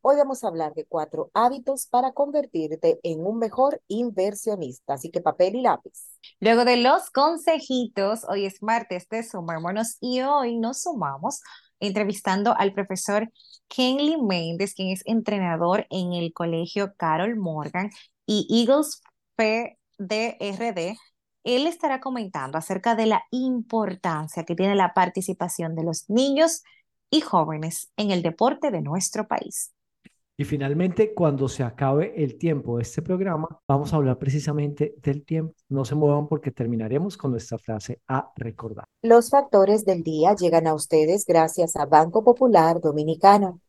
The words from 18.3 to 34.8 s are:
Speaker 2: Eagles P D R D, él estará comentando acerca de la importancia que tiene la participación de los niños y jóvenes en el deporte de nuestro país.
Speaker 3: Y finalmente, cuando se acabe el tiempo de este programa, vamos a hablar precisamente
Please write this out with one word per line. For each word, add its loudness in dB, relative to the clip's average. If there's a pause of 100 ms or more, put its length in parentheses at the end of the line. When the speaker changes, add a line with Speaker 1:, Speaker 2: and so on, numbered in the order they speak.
Speaker 2:
Eagles 2 (340)
P -2 (180)
D -4
R -6
D, -6 (480)
él 0
estará -2
comentando -6
acerca 0
de 2
la 2
importancia -4
que -4
tiene 2
la 4
participación -2
de -4
los -6
niños 2 (460)
y 2
jóvenes -2
en 0
el 2
deporte 0
de -2
nuestro -4
país. -6 (680)
Speaker 3:
Y -2
finalmente, 0
cuando 2
se -4
acabe 0
el -2
tiempo -2
de -2
este -6
programa, -4
vamos 0
a 2
hablar 2
precisamente -2